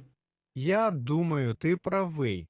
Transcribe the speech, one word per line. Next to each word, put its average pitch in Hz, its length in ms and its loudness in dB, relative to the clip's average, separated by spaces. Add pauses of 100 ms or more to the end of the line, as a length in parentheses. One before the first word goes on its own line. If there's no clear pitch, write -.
(560)
Я 196 360 2
думаю, 143 640 0
ти 170 240 0
правий. 156 720 -2